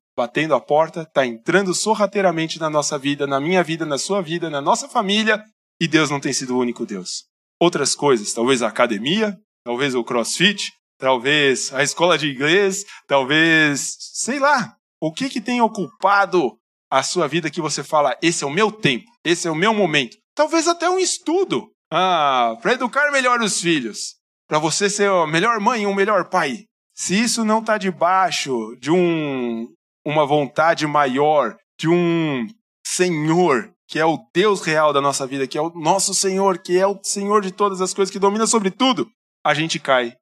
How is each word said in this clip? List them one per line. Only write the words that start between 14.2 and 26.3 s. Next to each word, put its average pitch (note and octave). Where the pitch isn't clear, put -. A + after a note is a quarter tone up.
lá, C4+
o -
que C4+
que A#3
tem B3
ocupado F#3+
a C3+
sua E3+
vida D#3
que E3
você D3+
fala, C#3+
"Esse D#3+
é C#3+
o C#3
meu G#3
tempo, C#3
esse E3+
é D#3+
o D#3
meu F#3+
momento"? D3+
Talvez D#4
até E4+
um F#4
estudo, E4+
ah, D3
pra G#3+
educar C#4
melhor B3
os G3+
filhos, C3+
pra D3+
você E3
ser G3+
a F3
melhor G#3
mãe A3
e G3+
um G3
melhor G3
pai. C#3+